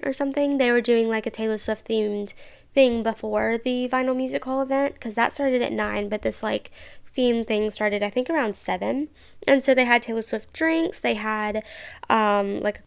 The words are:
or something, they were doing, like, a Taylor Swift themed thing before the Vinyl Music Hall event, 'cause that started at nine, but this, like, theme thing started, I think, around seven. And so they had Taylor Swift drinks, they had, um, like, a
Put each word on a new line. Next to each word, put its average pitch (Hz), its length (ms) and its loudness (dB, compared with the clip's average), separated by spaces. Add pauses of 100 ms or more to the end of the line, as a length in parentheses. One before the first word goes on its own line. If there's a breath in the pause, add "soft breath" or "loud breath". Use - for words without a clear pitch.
or 269 80 -2
something, 285 460 0
they 254 120 4
were 240 100 4
doing, 233 280 2
like, 220 180 -2
a 226 40 -4
Taylor 220 280 -2
Swift 214 300 -6
themed 208 440 -2 (420 loud breath)
thing 240 280 6
before 220 560 -2
the 247 300 -2
Vinyl 254 260 0
Music 262 300 -2
Hall 262 180 -2
event, 269 380 0
'cause 220 140 -8
that 233 200 0
started 262 280 2
at - 100 -2
nine, 208 360 -2
but 214 140 -4
this, 220 220 -4
like, 214 260 -4 (420 loud breath)
theme 240 320 2
thing 214 280 0
started, 208 320 0
I 208 60 -2
think, 254 200 -2
around 254 240 0
seven. 214 540 -4 (400 soft breath)
And 269 160 4
so 269 100 6
they 254 100 4
had 240 200 4
Taylor 226 180 -4
Swift - 300 -8
drinks, 330 480 0
they 240 140 0
had, 214 500 -4 (440 loud breath)
um, 202 520 4
like, 208 180 -2
a - 80 -20